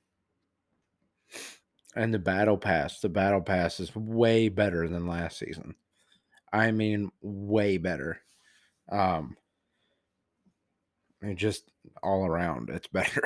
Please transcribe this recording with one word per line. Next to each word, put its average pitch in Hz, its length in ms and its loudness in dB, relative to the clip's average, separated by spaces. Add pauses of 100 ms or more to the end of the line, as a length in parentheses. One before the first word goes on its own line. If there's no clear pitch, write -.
(2000)
and 113 180 0
the 104 60 0
battle 98 380 4
pass, 82 420 0
the 104 100 -2
battle 98 320 2
pass 87 380 0
is 87 160 -8
way 113 540 2
better 92 400 0
than 87 180 -4
last 85 320 -6
season. - 360 -12 (760)
I 110 200 4
mean, 107 400 0 (100)
way 101 560 0
better. 82 440 -4 (680)
Um, 92 460 0 (1900)
I 101 60 -6
mean, 98 80 -4
just 98 360 -2 (320)
all 95 220 2
around, 80 440 0
it's - 180 -8
better. - 380 0